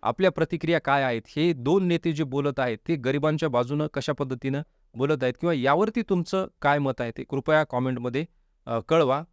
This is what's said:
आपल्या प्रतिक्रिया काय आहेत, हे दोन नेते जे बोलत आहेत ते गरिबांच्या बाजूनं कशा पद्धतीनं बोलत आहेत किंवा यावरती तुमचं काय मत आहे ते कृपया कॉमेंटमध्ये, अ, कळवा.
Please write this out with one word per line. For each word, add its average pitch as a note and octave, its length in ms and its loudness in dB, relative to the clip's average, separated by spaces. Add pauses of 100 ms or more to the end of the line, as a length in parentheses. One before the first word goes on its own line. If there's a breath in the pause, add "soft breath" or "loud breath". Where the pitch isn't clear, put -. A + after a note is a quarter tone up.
आपल्या F#3 280 2
प्रतिक्रिया E3 480 -2
काय C#3 240 2
आहेत, A#2+ 240 -2
हे E3 260 0
दोन D#3 340 2
नेते E3+ 240 0
जे D3+ 120 -2
बोलत C#3 360 -2
आहेत A#2+ 180 -2 (100)
ते E3+ 80 0
गरिबांच्या D3 540 0
बाजूनं C3 380 0
कशा D3 260 -4
पद्धतीनं C3+ 480 -4 (360)
बोलत C#3 260 0
आहेत B2+ 160 2
किंवा E3+ 140 0
यावरती D#3 480 2
तुमचं F#3+ 460 -2 (140)
काय D3 180 4
मत C3+ 220 -2
आहे A#2 100 -4
ते - 120 -10
कृपया D#3 400 2
कॉमेंटमध्ये, B2+ 640 -2 (400)
अ, A#2 140 -2
कळवा. D3 540 2